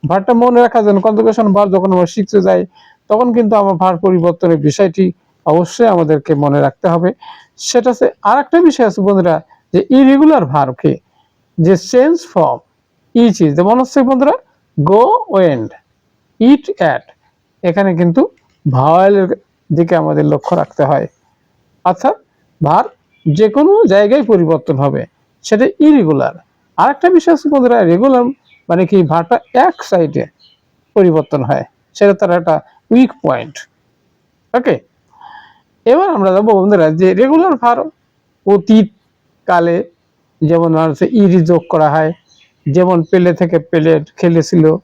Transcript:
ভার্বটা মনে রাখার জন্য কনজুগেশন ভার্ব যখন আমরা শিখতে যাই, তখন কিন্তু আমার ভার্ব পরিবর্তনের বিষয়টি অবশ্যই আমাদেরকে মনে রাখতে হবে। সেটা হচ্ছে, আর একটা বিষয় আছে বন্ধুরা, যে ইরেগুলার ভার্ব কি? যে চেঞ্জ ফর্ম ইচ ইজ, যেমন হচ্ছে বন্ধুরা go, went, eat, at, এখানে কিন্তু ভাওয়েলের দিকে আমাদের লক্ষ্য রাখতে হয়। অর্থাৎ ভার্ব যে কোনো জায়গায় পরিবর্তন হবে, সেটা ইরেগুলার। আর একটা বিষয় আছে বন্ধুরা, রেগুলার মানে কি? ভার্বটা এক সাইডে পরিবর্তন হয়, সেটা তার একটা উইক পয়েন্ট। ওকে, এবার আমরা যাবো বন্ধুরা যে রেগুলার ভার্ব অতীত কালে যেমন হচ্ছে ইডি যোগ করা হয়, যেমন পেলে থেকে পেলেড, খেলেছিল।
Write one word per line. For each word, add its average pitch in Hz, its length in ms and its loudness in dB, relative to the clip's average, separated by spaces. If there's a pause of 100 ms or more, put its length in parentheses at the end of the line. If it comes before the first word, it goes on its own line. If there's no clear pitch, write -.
ভার্বটা 196 240 0
মনে 240 320 2
রাখার 226 200 -2
জন্য 202 160 2
কনজুগেশন 220 540 0
ভার্ব 202 200 0
যখন 190 200 0
আমরা 180 180 0
শিখতে 202 340 -2
যাই, 185 140 0 (480)
তখন 226 260 0
কিন্তু 226 260 0
আমার 196 220 0
ভার্ব 185 140 0 (100)
পরিবর্তনের 170 600 0
বিষয়টি 190 380 -2 (400)
অবশ্যই 175 500 0
আমাদেরকে 156 360 -2 (120)
মনে 143 220 0
রাখতে 139 280 -4
হবে। 170 160 0 (600)
সেটা 247 220 0
হচ্ছে, - 160 -2 (220)
আর 240 140 2
একটা 330 140 -2 (100)
বিষয় 254 220 0
আছে 196 180 -8
বন্ধুরা, 180 280 0 (380)
যে 180 60 2 (180)
ইরেগুলার 277 460 4 (100)
ভার্ব 139 280 -2
কি? 143 120 0 (640)
যে 170 160 2 (180)
চেঞ্জ 277 240 2 (160)
ফর্ম 139 280 -2 (560)
ইচ 233 260 2
ইজ, 156 160 0
যেমন 196 240 2
হচ্ছে 254 180 -2 (100)
বন্ধুরা 277 260 0 (420)
go, 165 260 2 (320)
went, 143 360 0 (680)
eat, 269 260 2 (280)
at, - 120 -8 (580)
এখানে 190 260 0 (100)
কিন্তু 175 220 2 (440)
ভাওয়েলের 175 640 2 (400)
দিকে 165 260 -2
আমাদের 156 380 -2
লক্ষ্য - 280 -4
রাখতে - 280 -4
হয়। - 160 -2 (840)
অর্থাৎ 254 260 -2 (460)
ভার্ব 165 280 0 (360)
যে 170 300 0
কোনো 302 160 2 (220)
জায়গায় 208 380 2
পরিবর্তন 165 520 -2
হবে, 139 180 -2 (460)
সেটা 226 180 0 (220)
ইরেগুলার। 156 480 0 (420)
আর 190 160 2
একটা - 140 -2 (100)
বিষয় 330 180 2
আছে 285 180 -6
বন্ধুরা, 247 240 2 (140)
রেগুলার 247 340 2 (440)
মানে 175 200 0
কি? 202 80 2 (140)
ভার্বটা 170 260 -2 (300)
এক 359 80 -4 (140)
সাইডে 143 340 -2 (720)
পরিবর্তন 156 540 0
হয়, 135 160 -4 (320)
সেটা 202 220 2
তার 185 200 -2
একটা 170 160 -2 (380)
উইক 247 180 2 (140)
পয়েন্ট। 135 300 -6 (960)
ওকে, 247 220 -2 (1080)
এবার 320 300 2
আমরা 196 200 -2
যাবো 214 240 0
বন্ধুরা 185 280 2 (120)
যে 185 140 2
রেগুলার 302 500 0
ভার্ব 240 220 0 (600)
অতীত 202 420 2 (600)
কালে 170 280 0 (640)
যেমন 165 340 0
হচ্ছে 160 300 -2 (160)
ইডি 185 180 4 (100)
যোগ 175 120 2 (120)
করা 156 220 2
হয়, 160 160 -2 (540)
যেমন 180 320 0 (140)
পেলে 180 280 2
থেকে 170 180 -2 (140)
পেলেড, 160 320 0 (160)
খেলেছিল। 165 440 0 (200)